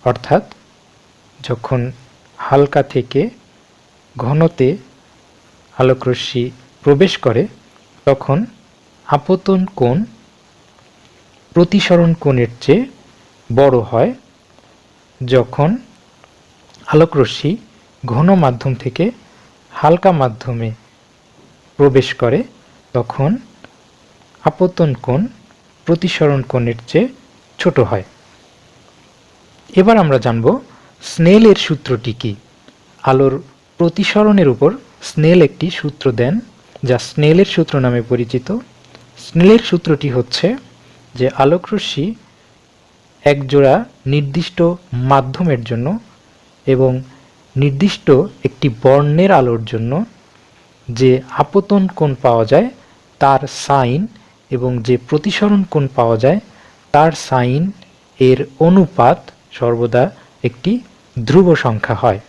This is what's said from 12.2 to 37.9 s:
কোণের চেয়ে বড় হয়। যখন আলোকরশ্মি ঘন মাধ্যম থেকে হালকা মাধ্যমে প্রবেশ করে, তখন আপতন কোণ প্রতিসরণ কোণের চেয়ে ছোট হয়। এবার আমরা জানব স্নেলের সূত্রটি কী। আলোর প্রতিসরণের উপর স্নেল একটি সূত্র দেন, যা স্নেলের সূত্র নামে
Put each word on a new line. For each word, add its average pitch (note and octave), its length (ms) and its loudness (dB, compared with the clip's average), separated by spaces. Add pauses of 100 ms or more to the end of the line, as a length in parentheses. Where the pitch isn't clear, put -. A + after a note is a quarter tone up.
কোণের B2 280 0 (100)
চেয়ে F#3 220 2 (680)
বড় B2+ 260 4 (140)
হয়। C3 200 0 (1080)
যখন B2+ 500 0 (1160)
আলোকরশ্মি D3+ 640 0 (520)
ঘন B2+ 260 0 (160)
মাধ্যম B2+ 280 -2 (100)
থেকে D3+ 220 -4 (680)
হালকা F3 380 2 (120)
মাধ্যমে A#2 460 -6 (1120)
প্রবেশ C3+ 300 4 (120)
করে, B2+ 180 0 (560)
তখন C3+ 360 -4 (1120)
আপতন E3+ 460 -2 (160)
কোণ C3 140 -2 (680)
প্রতিসরণ E3 560 -2
কোণের A#2 360 -4 (120)
চেয়ে G#3 180 0 (500)
ছোট E3+ 200 -2 (120)
হয়। F#2+ 160 -6 (1700)
এবার A3 240 4
আমরা C#3 220 0
জানব A#2 200 0 (560)
স্নেলের G3 640 4
সূত্রটি B2+ 540 -4
কী। A2 120 -6 (800)
আলোর C3+ 240 2 (440)
প্রতিসরণের G3 760 2
উপর C#3 160 2 (380)
স্নেল D#3+ 300 2 (100)
একটি - 220 -6
সূত্র - 340 -10 (160)
দেন, C3 140 0 (540)
যা B2 80 0 (120)
স্নেলের D#3+ 460 2
সূত্র D#3+ 200 -2 (120)
নামে B2 240 -2